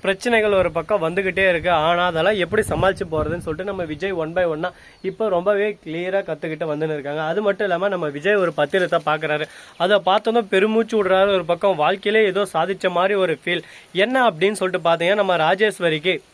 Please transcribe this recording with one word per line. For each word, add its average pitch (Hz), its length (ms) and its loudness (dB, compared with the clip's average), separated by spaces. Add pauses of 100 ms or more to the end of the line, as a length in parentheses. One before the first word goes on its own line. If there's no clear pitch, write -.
பிரச்சனைகள் 214 500 0
ஒரு 180 200 2
பக்கம் 170 300 -2
வந்துகிட்டே 185 480 0
இருக்கு. 170 220 0
ஆனா, 170 340 2
அதெல்லாம் 175 300 0
எப்படி 190 340 0
சமாளிச்சு 185 420 0
போறதுன்னு 156 260 -2
சொல்லிட்டு 165 260 -8
நம்ம 190 200 -6
விஜய் 156 280 -6
one 165 220 -4
by 180 120 2
one-ஆ 165 280 -4 (280)
இப்போ 190 280 -4
ரொம்பவே 202 560 0
கிளியரா 180 360 -4
கத்துக்கிட்டு 160 440 -6
வந்துன்னு 156 280 -4
இருக்காங்க. 147 300 -6
அது 165 180 -2
மட்டும் 202 240 0
இல்லாம 180 220 0
நம்ம 180 200 -2
விஜய் 147 280 0
ஒரு 175 180 2
பத்திரத்தை 165 520 0
பார்க்கறாரு. 151 380 -2 (340)
அதை 190 220 2
பார்த்ததும் 214 480 2
பெருமூச்சு 220 560 2
விடுறாரு. 190 300 4
ஒரு 180 120 0
பக்கம் 175 300 2
வாழ்க்கையிலே 202 500 2
ஏதோ 196 280 0
சாதிச்ச 185 360 -2
மாதிரி 180 240 2
ஒரு 180 320 0
ஃபீல். 175 160 -2 (320)
என்ன 240 360 2
அப்படின்னு 180 220 0
சொல்லிட்டு 185 380 -2
பார்த்தீங்கன்னா, 170 260 2
நம்ம 190 220 2
ராஜேஸ்வரிக்கு 170 840 0 (120)